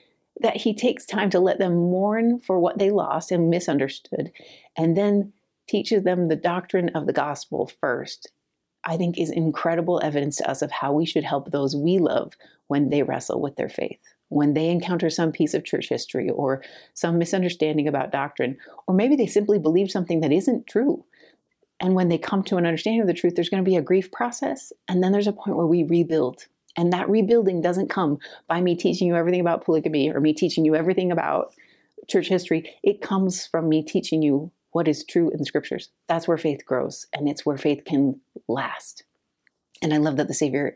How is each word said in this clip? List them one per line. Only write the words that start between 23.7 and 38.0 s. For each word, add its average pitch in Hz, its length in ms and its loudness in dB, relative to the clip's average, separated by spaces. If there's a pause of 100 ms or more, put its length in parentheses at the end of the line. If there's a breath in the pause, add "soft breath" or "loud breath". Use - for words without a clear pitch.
a 160 40 2
grief 185 300 2
process, 262 640 -6 (140)
and 180 160 2
then 190 80 4
there's 208 160 2
a 208 60 0
point 196 220 -6
where 165 120 2
we 170 160 4
rebuild. 160 640 0 (280)
And 175 160 2
that 180 180 -2
rebuilding 202 520 4
doesn't 180 280 0
come 151 280 0 (300 loud breath)
by 165 120 0
me 180 160 2
teaching 175 320 0
you 170 80 2
everything 175 260 2
about 170 220 0
polygamy 156 480 2
or - 80 -2
me 151 140 4
teaching 160 320 0
you 156 100 4
everything 180 360 0
about 156 420 -2 (560 soft breath)
church 175 180 2
history. 175 540 -2
It 202 200 0
comes 190 440 -2
from 165 240 -2
me 156 140 2
teaching 160 380 -2
you 147 300 0 (200)
what 165 160 0
is 147 160 -2
true 170 260 0
in - 80 -4
the 143 80 -4
scriptures. - 440 -6 (180)
That's 165 200 -2
where 165 100 2
faith 151 280 -2
grows, 135 480 -4
and 143 160 -2
it's - 160 -6
where 147 120 0
faith 143 280 -2
can 139 360 0 (260)